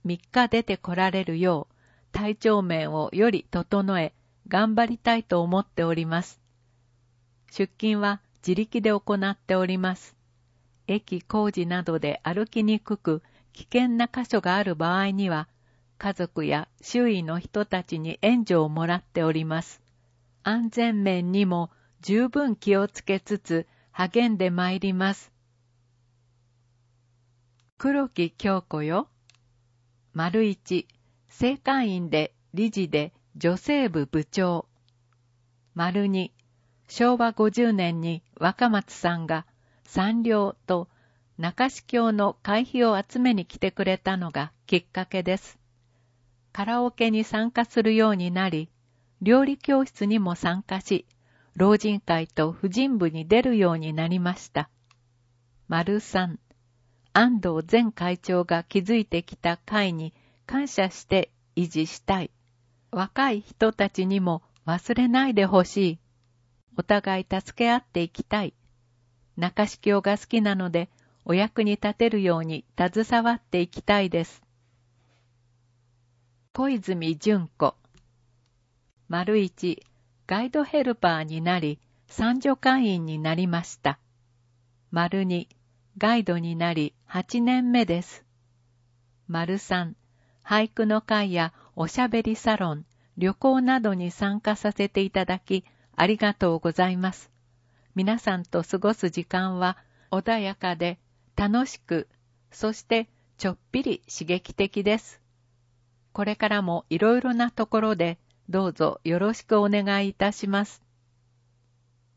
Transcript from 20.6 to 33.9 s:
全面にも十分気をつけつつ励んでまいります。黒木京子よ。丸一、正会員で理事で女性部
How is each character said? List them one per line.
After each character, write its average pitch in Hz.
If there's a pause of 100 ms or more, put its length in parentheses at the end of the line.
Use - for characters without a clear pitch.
全 226
面 180
に 202
も 175 (300)
十 226
分 269
気 202
を 196
つ -
け 190
つ 208
つ 165 (240)
励 208
ん 220
で 180
ま 180
い 190
り 196
ま 190
す。 - (2500)
黒 277
木 170
京 190
子 151
よ。 175 (1040)
丸 175
一、 185 (400)
正 254
会 262
員 180
で 151 (180)
理 214
事 190
で 151 (240)
女 170
性 277
部 160